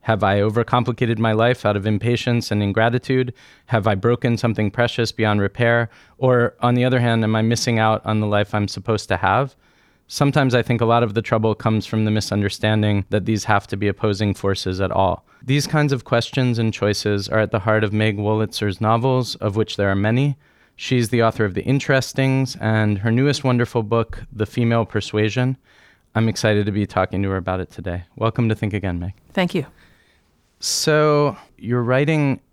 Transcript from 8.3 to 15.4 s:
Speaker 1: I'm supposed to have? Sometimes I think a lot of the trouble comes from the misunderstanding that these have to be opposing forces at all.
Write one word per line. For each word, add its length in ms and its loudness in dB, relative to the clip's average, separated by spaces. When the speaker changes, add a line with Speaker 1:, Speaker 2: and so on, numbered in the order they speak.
Speaker 1:
I'm 140 0
supposed 420 -4
to 80 0
have? 380 0
Sometimes 440 2
I 80 4
think 200 0
a 40 0
lot 160 4
of 120 -2
the 80 -2
trouble 340 0
comes 300 0
from 180 -2
the 80 0
misunderstanding 1000 0
that 160 0
these 200 -2
have 220 2
to 100 -6
be 100 -2
opposing 460 -2
forces 480 -4
at 100 -2
all. 340 0